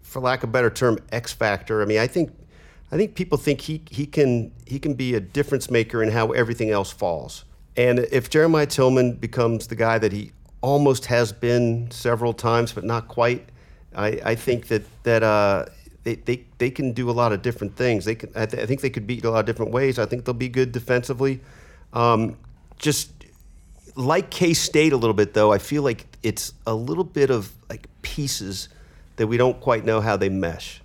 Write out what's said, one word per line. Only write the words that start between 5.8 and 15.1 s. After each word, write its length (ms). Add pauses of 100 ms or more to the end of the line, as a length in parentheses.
in 60
how 220
everything 380
else 220
falls. 520 (320)
And 240 (120)
if 180
Jeremiah 360
Tillman 480
becomes 540
the 80
guy 220
that 140
he 200 (300)
almost 460
has 240
been 600
several 400
times, 420
but 100
not 240
quite, 420 (460)
I, 280
I 120
think 320
that, 160 (200)
that, 200